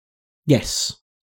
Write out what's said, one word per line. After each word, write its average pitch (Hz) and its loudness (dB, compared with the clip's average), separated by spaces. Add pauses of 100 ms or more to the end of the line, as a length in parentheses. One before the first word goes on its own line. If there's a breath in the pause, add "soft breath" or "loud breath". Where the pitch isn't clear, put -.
(460)
Yes. - 0 (300)